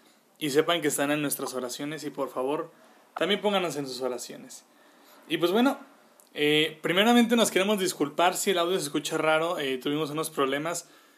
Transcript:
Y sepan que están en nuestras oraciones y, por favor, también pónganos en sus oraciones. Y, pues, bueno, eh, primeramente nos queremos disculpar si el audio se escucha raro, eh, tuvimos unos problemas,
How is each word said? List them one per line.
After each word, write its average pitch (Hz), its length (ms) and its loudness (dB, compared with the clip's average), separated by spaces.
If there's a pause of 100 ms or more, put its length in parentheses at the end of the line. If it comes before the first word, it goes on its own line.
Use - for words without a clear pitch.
(380)
Y 156 120 -4
sepan 156 320 2
que 147 80 0
están 143 220 0
en 151 100 0
nuestras 135 320 -4
oraciones 143 500 -8
y, 143 60 -8
por 135 200 -6
favor, 143 440 -4 (420)
también 190 240 0
pónganos 180 380 0
en 143 100 -6
sus 127 140 -10
oraciones. 127 640 -8 (640)
Y, 160 80 -2
pues, 175 160 2
bueno, 247 260 4 (540)
eh, 151 480 2
primeramente 233 560 4
nos 214 140 2
queremos 196 280 2
disculpar 170 560 0
si 202 160 0
el 175 60 2
audio 175 200 0
se 156 60 -2
escucha 147 340 -4
raro, 160 420 2
eh, 135 180 -2
tuvimos 147 320 -2
unos 151 200 -4
problemas, 147 600 -2 (280)